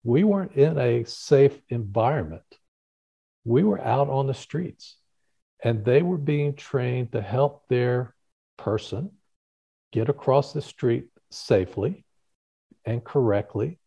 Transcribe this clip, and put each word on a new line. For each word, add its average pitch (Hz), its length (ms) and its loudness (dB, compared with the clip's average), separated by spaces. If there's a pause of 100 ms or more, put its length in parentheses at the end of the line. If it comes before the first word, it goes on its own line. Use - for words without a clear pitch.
We 123 200 2
weren't 202 300 0
in 147 240 2
a 120 280 0
safe 139 640 4
environment. 110 720 -2 (1000)
We 120 200 2
were 208 180 0
out 135 280 0
on 135 180 0
the 131 60 -4
streets, - 600 -10 (680)
and 113 200 -2
they 127 180 4
were 175 160 -2
being 147 380 -2
trained 123 560 -4
to 113 100 -4
help 123 460 -2
their 123 480 -2 (420)
person 110 540 -6 (800)
get 113 180 0
across - 440 0
the - 80 -6
street - 460 -4 (240)
safely 104 760 -2 (800)
and 117 180 -4
correctly. 113 840 -2